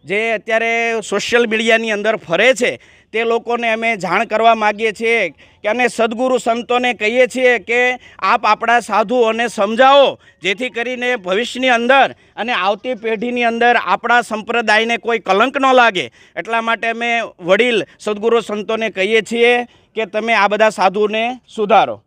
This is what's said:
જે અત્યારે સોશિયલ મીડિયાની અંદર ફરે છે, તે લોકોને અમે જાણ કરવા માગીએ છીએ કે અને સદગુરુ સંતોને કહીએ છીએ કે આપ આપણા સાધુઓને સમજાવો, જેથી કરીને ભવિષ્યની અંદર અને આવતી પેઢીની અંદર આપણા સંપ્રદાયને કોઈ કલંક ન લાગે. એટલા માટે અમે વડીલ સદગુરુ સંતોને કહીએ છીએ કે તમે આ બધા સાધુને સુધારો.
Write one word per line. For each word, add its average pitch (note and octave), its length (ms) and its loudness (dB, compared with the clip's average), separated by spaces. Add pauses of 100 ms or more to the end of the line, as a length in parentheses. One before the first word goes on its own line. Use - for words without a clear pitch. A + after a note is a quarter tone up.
જે G#3 260 -2
અત્યારે A3+ 680 -2
સોશિયલ A#3 460 0
મીડિયાની A3+ 440 0
અંદર G#3+ 260 -2
ફરે G#3+ 380 2
છે, G3 260 -4 (320)
તે A3+ 120 -2
લોકોને A#3 480 -2
અમે A3+ 240 -2
જાણ F#3 280 -2
કરવા A3+ 300 4
માગીએ G#3+ 380 -2
છીએ A3+ 360 -2
કે - 400 -10
અને A#3+ 200 0
સદગુરુ A#3 500 0
સંતોને A#3+ 560 -2
કહીએ A#3+ 320 0
છીએ B3 320 0
કે B3 360 -2 (240)
આપ G#3+ 280 0
આપણા A3+ 340 2
સાધુઓને A3+ 680 0
સમજાવો, A3+ 680 4 (240)
જેથી G3+ 280 -4
કરીને B3 460 -6
ભવિષ્યની A#3 520 -4
અંદર A#3+ 460 4 (220)
અને A3 160 -6
આવતી G#3 420 -2
પેઢીની A3+ 500 -4
અંદર A#3 320 2
આપણા A3 440 0
સંપ્રદાયને A3 760 -2
કોઈ A#3 220 -4
કલંક A3 400 0
ન C4+ 160 2
લાગે. G#3 360 2 (260)
એટલા A3 240 -4
માટે A3+ 280 -4
અમે A#3 320 -2 (200)
વડીલ G3+ 440 2 (160)
સદગુરુ G#3+ 400 0
સંતોને G#3+ 500 -6
કહીએ G3+ 300 0
છીએ A#3 440 0 (300)
કે A3 120 -4
તમે A3 280 -4
આ G3+ 140 2
બધા G#3 200 2
સાધુને G#3+ 720 -2 (140)
સુધારો. F#3 520 2